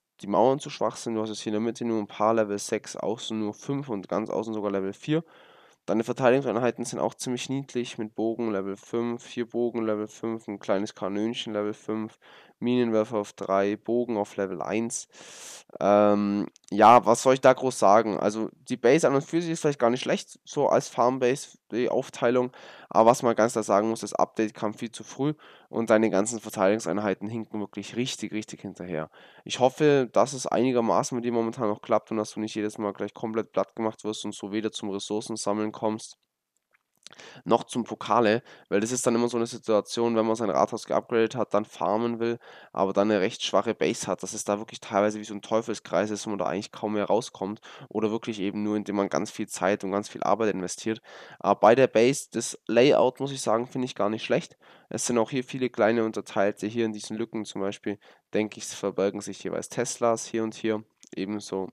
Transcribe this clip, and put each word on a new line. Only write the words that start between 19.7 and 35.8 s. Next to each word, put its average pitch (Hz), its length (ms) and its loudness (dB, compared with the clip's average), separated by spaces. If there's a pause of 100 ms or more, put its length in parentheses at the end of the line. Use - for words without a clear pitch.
gar 117 120 4
nicht 123 100 0
schlecht, - 440 -4
so - 240 -2
als - 200 2
Farmbase, 127 720 0 (120)
die 120 200 -2
Aufteilung. 123 600 0 (360)
Aber 113 220 8
was 127 120 4
man 117 140 4
ganz 113 160 4
klar 110 100 -2
sagen 107 280 2
muss, 113 100 -4
das 104 140 -6
Update - 400 0
kam 107 180 -4
viel 113 180 -10
zu 110 140 -18
früh 147 300 -4 (340)
und 113 220 -2
deine 110 180 6
ganzen 104 320 0
Verteidigungseinheiten 101 880 0
hinken 110 320 -8
wirklich 101 360 -10
richtig, 113 360 -6
richtig - 300 -10
hinterher. 90 480 -8 (340)
Ich - 160 -8
hoffe, 135 500 4
dass 120 220 2
es 127 140 -8
einigermaßen 120 680 2
mit 120 100 -4
dir 120 80 -2
momentan 113 360 -2
noch 107 140 -4
klappt - 280 0
und 110 60 -2
dass 107 140 -2
du - 100 -10
nicht 107 140 -6
jedes 107 240 -4
Mal 104 140 -2
gleich 104 200 -8
komplett 110 400 -6
platt - 240 -2
gemacht 110 280 -4
wirst 107 200 -6
und 104 100 -8
so 98 180 -10
weder 107 200 -2
zum 104 180 -8
Ressourcensammeln 107 800 -4
kommst, 110 440 -6 (1300)